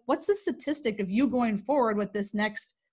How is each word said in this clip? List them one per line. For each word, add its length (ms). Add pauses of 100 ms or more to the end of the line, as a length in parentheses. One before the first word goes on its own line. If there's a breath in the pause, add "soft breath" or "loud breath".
what's 220
the 80
statistic 680
of 100
you 180
going 280
forward 400
with 160
this 220
next, 400 (180)